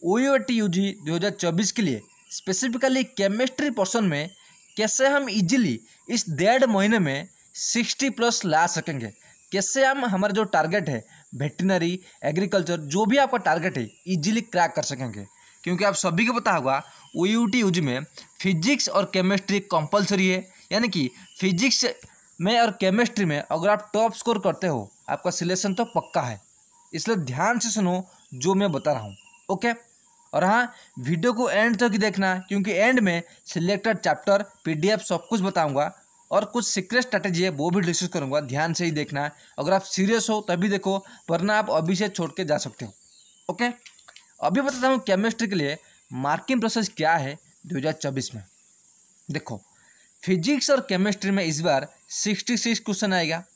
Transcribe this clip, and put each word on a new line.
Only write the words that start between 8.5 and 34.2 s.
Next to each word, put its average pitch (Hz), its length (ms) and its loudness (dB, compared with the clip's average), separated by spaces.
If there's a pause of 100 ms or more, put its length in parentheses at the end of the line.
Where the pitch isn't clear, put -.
सकेंगे, 139 460 -4 (400)
कैसे 202 320 0
हम 269 200 2
हमारा 202 280 0
जो 214 140 2
टारगेट 165 420 0
है 123 160 -4 (300)
वेटरनरी, 170 640 0 (260)
एग्रीकल्चर, 175 520 0
जो 160 300 -2
भी 220 100 4
आपका 262 220 2
टारगेट 165 400 0
है 113 100 -4 (200)
ईजीली 185 320 0
क्रैक 170 360 0
कर 156 60 -2
सकेंगे। 117 440 -8 (380)
क्योंकि 180 200 -2
आप 202 100 2
सभी 185 320 0
को 247 60 0
पता 233 200 0
होगा 135 300 0 (340)
ओयूटी 220 440 2
यूजी 185 200 2
में 135 240 -2 (360)
फिजिक्स 190 480 2
और 196 260 0
केमिस्ट्री 190 460 2 (120)
कंपलसरी 190 560 2
है, 185 120 2 (320)
यानी 226 160 0
कि 160 220 -2 (300)
फिजिक्स 196 440 2 (560)
में 214 200 2
और 226 100 4 (100)
केमिस्ट्री 202 440 2
में 151 160 0
अगर 165 280 -2
आप 208 240 0
टॉप 220 220 2
स्कोर 233 300 0
करते 185 220 0
हो 120 240 -2 (180)
आपका 160 220 -2
सिलेक्शन 185 440 -2
तो 233 100 0 (100)
पक्का 160 280 -2
है। 120 180 -6 (520)
इसलिए 214 240 -2
ध्यान 170 420 0
से 233 120 -2
सुनो 185 340 0 (300)
जो 147 200 0
मैं 196 180 2
बता 147 200 0
रहा 123 100 -2
हूँ, 101 140 -12 (320)
ओके? 214 240 -2 (600)
और 156 120 2
हाँ, 233 280 2 (260)
वीडियो 160 340 0
को 233 180 0
एंड 214 280 2
तक 240 140 2
ही 208 60 0
देखना, 190 400 0
क्योंकि 202 340 -2
एंड 233 280 4
में 175 220 2 (240)
सिलेक्टेड 196 520 0
चैप्टर, 196 460 2 (200)